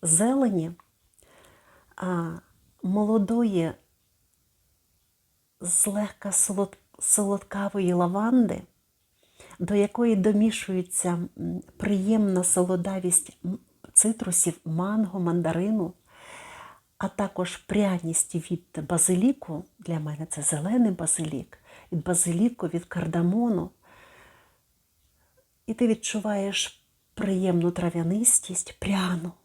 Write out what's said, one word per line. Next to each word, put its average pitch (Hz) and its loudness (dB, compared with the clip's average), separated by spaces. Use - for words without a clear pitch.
зелені, 196 2
а, 170 -4
молодої, 208 2
злегка 202 -2
солод-, 196 -2
солодкавої 196 0
лаванди, 202 2
до 175 -2
якої 214 2
домішується, 202 0
м, 170 -6
приємна 202 2
солодавість, 180 0
м, 180 -4
цитрусів, 185 2
манго, 185 -2
мандарину, 175 0
а 196 -4
також 185 -4
пряність 185 0
від 165 -6
базиліку. 180 2
Для 165 -6
мене 151 -8
це - -10
зелений 202 2
базилік. 156 -4
Від 160 -2
базиліку, 180 0
від 170 -4
кардамону. 175 0
І 226 -4
ти 240 2
відчуваєш 208 -2
приємну 180 2
трав'янистість, 175 0
пряну. 180 -2